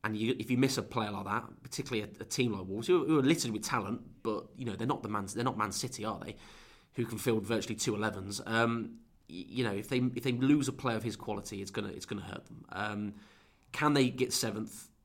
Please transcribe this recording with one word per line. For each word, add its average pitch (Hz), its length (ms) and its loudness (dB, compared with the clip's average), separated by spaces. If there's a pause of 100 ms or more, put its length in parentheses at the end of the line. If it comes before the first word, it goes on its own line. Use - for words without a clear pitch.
And 107 140 -2
you, 110 220 2
if 113 120 -2
you 120 60 4
miss 131 200 4
a 117 40 0
player 104 300 -2
like 98 140 -6
that, 104 180 -2 (200)
particularly 120 380 -4 (180)
a, - 40 -8
a - 20 -8
team 123 280 2
like 95 140 -4
Wolves, 107 200 -2
who, 175 180 6
who 156 140 6
are 131 40 6
littered 143 280 4
with 107 120 -2
talent, 117 380 -2 (220)
but, 107 220 -2 (120)
you 127 80 -6
know, 101 100 -2
they're 120 120 -2
not 143 160 -2
the 107 60 -4
Man, 104 240 -2
they're 120 100 -2
not 127 140 0
Man 107 140 2
City, 120 320 -4
are 104 220 -4
they? 107 100 -10 (600)
Who 117 100 0
can 113 120 -6
field 110 280 2
virtually 107 300 0
two 110 200 0
elevens. 101 500 -2
Um, 117 500 2 (340)
y-, 87 180 -10
you 123 160 -2
know, 104 100 2
if 107 160 -4
they, 127 100 2 (160)
if 117 80 -4
they 127 100 2
lose 135 340 6
a 127 60 -2
player 117 240 0
of 107 60 -2
his 113 120 -2
quality, 101 460 -6
it's 101 100 -8
gonna, 104 180 -4
it's - 160 -10
gonna 101 180 -6
hurt - 220 -12
them. - 260 -18
Um, 104 420 -4 (600)
can 151 200 4
they 135 160 6
get 123 240 0
seventh 110 560 -4 (160)